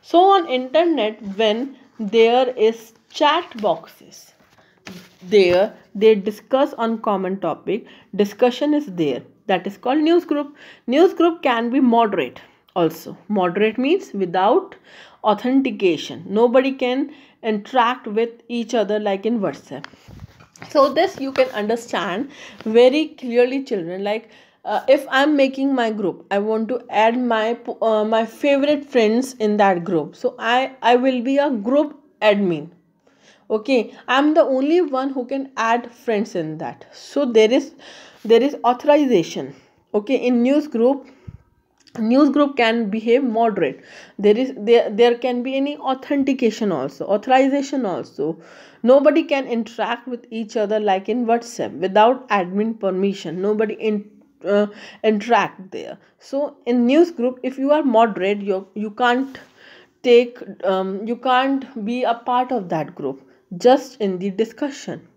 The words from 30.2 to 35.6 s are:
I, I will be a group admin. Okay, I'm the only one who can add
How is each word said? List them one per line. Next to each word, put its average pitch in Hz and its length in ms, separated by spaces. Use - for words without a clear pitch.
I, 254 320
I 240 140
will 254 260
be 269 160
a 285 120
group 269 500
admin. 196 480
Okay, 220 440
I'm 285 260
the 311 100
only 277 360
one 269 300
who 262 160
can 269 320
add 233 340